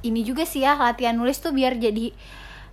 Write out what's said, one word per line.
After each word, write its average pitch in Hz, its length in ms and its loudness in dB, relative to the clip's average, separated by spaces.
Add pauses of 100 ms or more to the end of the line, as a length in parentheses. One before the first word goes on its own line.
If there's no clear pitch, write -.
ini 226 160 0
juga 254 240 -2
sih 285 160 -4
ya, 285 160 4
latihan 240 400 2
nulis 247 240 0
tuh 330 80 -2
biar 254 320 2
jadi 226 320 0 (600)